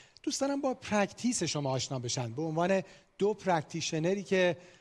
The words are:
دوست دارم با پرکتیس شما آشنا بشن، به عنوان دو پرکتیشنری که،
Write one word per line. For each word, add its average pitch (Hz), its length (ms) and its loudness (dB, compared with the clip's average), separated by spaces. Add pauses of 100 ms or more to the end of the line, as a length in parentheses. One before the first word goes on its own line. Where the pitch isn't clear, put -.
(220)
دوست - 180 -4
دارم 277 200 0
با 262 140 0
پرکتیس 208 680 0
شما 147 280 0
آشنا 131 280 -2
بشن، 120 340 -4
به 143 100 -4
عنوان 170 400 2 (360)
دو 202 160 2
پرکتیشنری 170 880 0
که، 180 340 4 (240)